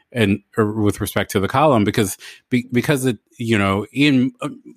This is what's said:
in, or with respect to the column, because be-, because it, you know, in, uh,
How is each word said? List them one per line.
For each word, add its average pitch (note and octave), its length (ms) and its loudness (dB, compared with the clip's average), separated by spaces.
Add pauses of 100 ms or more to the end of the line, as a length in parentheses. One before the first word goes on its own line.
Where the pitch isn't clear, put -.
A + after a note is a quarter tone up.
(140)
in, G#2 300 0 (120)
or G#2+ 260 0
with G#2 200 0
respect G2+ 300 -4
to G2 100 0
the G2 80 -2
column, C3+ 340 2
because G2+ 340 -2 (320)
be-, B2 220 -2
because B2+ 340 0
it, B2 120 -2 (200)
you A2+ 200 0
know, G2 340 0
in, C3 480 2
uh, C#3+ 80 -4 (280)